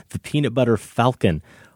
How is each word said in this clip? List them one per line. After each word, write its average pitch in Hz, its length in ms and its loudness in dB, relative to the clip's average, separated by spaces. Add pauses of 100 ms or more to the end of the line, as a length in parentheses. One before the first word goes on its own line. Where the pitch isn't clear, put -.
(100)
The - 100 -8
Peanut 147 340 -2
Butter 120 220 2
Falcon, 117 640 0 (340)